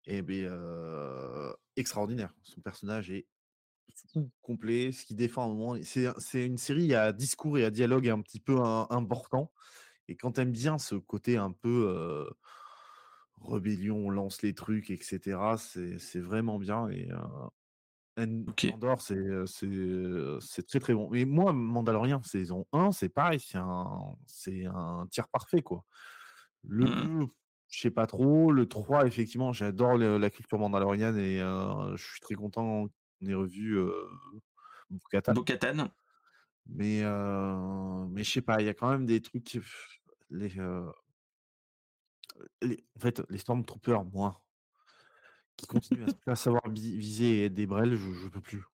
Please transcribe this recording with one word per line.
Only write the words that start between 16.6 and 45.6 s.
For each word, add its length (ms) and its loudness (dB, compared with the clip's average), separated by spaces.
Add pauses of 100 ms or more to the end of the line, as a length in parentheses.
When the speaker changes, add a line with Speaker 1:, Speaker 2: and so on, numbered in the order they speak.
Speaker 1:
Et, 200 -8
euh, 80 -8 (1000)
N-, 320 -2
Speaker 2:
Ok. 260 0
Speaker 1:
Andor, 260 0
c'est, 160 -4
euh, 300 -2
c'est, 200 -8
euh, 760 -2
c'est 260 -10
très, 140 -2
très 140 2
bon. 160 0
Mais 140 2
moi, 280 4
Mandalorian 720 2
saison 500 -4
un, 200 4
c'est 160 -2
pareil, 320 2
c'est 180 -6
un, 580 -4 (100)
c'est 400 -8
un 440 -6
tir 180 -4
parfait, 340 2
quoi. 220 -8 (840)
Le 160 4
Speaker 2:
Mhm. 360 2
Speaker 1:
deux, 60 0 (420)
je 120 -10
sais 100 2
pas 160 2
trop. 460 6
Le 160 6
trois, 380 4
effectivement, 460 0
j'adore 440 4
le, 220 6
la 120 4
culture 280 -4
mandaloriane 600 2
et, 220 2
euh, 560 -2
je 160 -10
suis 80 -14
très 160 -8
content 500 -2 (340)
qu'on 60 -6
ait 80 0
revu, 440 0
euh, 280 0 (840)
Bo-Katan. 420 0
Speaker 2:
Bo-Katan. 560 2 (800)
Speaker 1:
Mais, 360 0
euh, 1080 -2
mais 140 -4
je 60 -2
sais 120 0
pas, 180 4
il 60 2
y 40 2
a 40 -4
quand 160 0
même 160 2
des 140 6
trucs 240 -8
qui, 140 -8
pff, 420 -14 (300)
les, 280 -6
euh, 300 -6 (1700)
les, 220 -2 (120)
en 40 -18
fait, 280 0
les 100 -8
Stormtroopers, 680 0
moi, 360 -2 (1160)
qui 100 -16